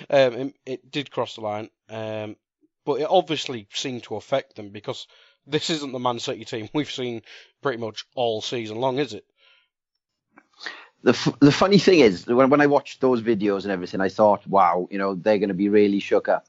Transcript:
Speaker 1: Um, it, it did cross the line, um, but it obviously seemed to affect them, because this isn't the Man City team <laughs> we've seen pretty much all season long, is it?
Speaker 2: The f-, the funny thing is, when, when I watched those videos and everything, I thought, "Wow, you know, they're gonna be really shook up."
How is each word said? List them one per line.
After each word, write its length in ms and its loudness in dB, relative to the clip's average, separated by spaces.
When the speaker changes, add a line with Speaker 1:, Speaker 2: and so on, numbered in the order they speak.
Speaker 1:
Um, 260 4
it, 200 -8
it 260 -12
did 200 -8
cross 240 -6
the 80 -14
line, 260 -6
um, 460 -10
but 140 -2
it 100 -4
obviously 640 -2
seemed 320 -8
to 120 -10
affect 400 -6
them, 140 -16
because 360 -12
this 240 -4
isn't 220 -6
the 60 -8
Man 200 -2
City 260 -8
team 260 -10
<laughs> 40 -10
we've 160 -4
seen 320 -8
pretty 160 -4
much 260 -10
all 280 -2
season 360 -8
long, 200 -2
is 160 -4
it? 100 -16
Speaker 2:
The 80 4
f-, 300 -2
the 120 8
funny 260 4
thing 220 6
is, 260 4
when, 240 4
when 100 4
I 60 6
watched 340 0
those 220 2
videos 400 0
and 100 -4
everything, 280 -6
I 80 0
thought, 380 2
"Wow, 440 2
you 80 -8
know, 160 -2
they're 240 2
gonna 160 -2
be 140 0
really 320 4
shook 280 0
up." 200 -2